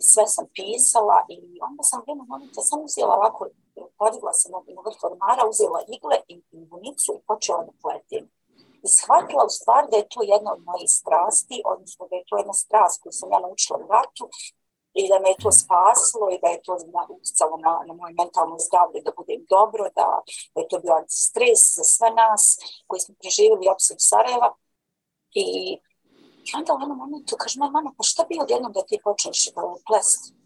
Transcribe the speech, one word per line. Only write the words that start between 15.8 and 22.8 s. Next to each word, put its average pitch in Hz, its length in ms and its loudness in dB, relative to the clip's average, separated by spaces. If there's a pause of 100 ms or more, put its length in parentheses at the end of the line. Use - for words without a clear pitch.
i 185 100 -4
da - 60 2
je 170 140 -2
to 185 120 -8 (200)
na-, 170 160 -4
utjecalo - 480 -2
na, 165 300 0
na 165 60 -16
moje 170 200 -18
mentalno 170 460 -2
zdravlje, 175 420 2
da - 160 -6
budem - 320 -10
dobro, 208 340 4 (120)
da, - 120 2 (480)
da - 60 -2
je 165 60 -6
to - 120 -4
bio 175 140 0
antistres 220 680 2 (140)
za - 80 -4
sve 226 280 2
nas 226 320 4 (440)